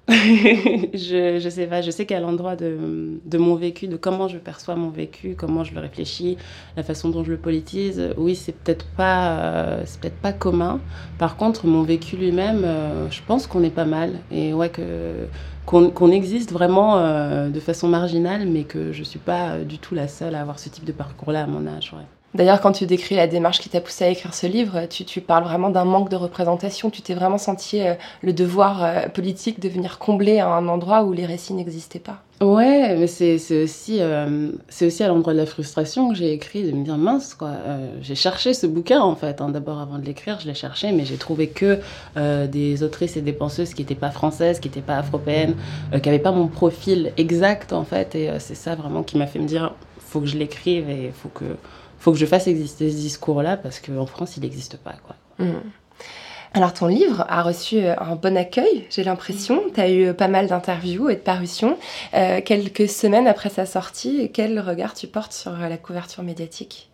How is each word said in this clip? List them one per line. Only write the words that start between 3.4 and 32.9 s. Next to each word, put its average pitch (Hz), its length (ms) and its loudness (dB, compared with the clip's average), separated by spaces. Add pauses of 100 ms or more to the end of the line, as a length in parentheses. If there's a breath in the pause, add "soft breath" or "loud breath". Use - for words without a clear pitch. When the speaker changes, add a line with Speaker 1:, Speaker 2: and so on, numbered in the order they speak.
Speaker 1:
vécu, 170 320 -4
de 175 100 -6
comment 190 320 -2
je 175 100 -8
perçois 170 380 -10
mon 170 120 -2
vécu, 160 480 -10
comment 160 260 -2
je 160 120 -10
le 160 60 -8
réfléchis, 165 580 -6 (400 loud breath)
la 156 40 -6
façon 156 280 -4
dont 165 120 -2
je 160 100 -4
le 160 40 -2
politise, 180 640 -4 (160)
oui, 170 180 0
c'est 180 180 -8
peut-être - 340 -4 (100)
pas, 185 360 2
euh, 165 520 -2
c'est - 160 -14
peut-être - 200 -8
pas 202 120 -2
commun. 185 480 0 (380 loud breath)
Par 165 180 0
contre, 220 300 0
mon 160 160 6
vécu 165 340 -2
lui-même, 185 480 0
euh, 156 460 -2
je - 160 -10
pense 254 200 0
qu'on 180 160 2
est 165 80 4
pas 165 140 -2
mal. 160 280 0 (180)
Et 156 240 -2
ouais, 170 160 0
que, 170 560 -6 (400 loud breath)
qu'on, 175 240 8
qu'on 175 220 8
existe 196 400 0
vraiment, 185 460 6
euh, 147 500 2
de 147 120 -4
façon 170 280 0
marginale, 175 580 2
mais 160 160 0
que 156 300 -6
je 151 100 -10
suis 147 160 -14
pas, 175 320 -2
euh, 160 140 -6
du 151 140 -10
tout - 180 -8
la 143 100 -2
seule 160 300 -8
à 147 60 -6
avoir 147 180 -10
ce - 80 -16
type 160 160 -16
de 160 80 -6
parcours-là 147 500 -4
à 147 40 -4
mon 147 200 -4
âge, 156 260 -10
ouais. 156 120 -16 (300)
Speaker 2:
D'ailleurs, 190 260 6
quand 196 120 6
tu 190 120 -2
décris 180 300 0
la 170 140 6
démarche 170 320 2
qui - 80 -10
t'a 175 120 -2
poussée 180 260 -2
à - 20 4
écrire 180 260 -2
ce - 140 -2
livre, 185 420 0
tu, - 140 -10
tu - 160 -8
parles 170 240 4
vraiment 175 260 0
d'un 180 140 4
manque 190 260 4
de 190 60 0
représentation. 175 760 -2
Tu - 100 -10
t'es - 140 -6
vraiment 185 240 2
senti, 202 420 -4
euh, 180 140 2 (280 loud breath)
le 185 100 2
devoir, 180 500 2
euh, 170 240 0
politique 190 540 -4
de 190 80 -4
venir 180 320 -6
combler 208 400 4
un 175 260 2
endroit 175 380 2
où 196 80 0
les 175 140 -2
récits 175 280 -6
n'existaient 170 460 -8
pas. - 240 -16 (160)
Speaker 1:
Ouais, 220 560 6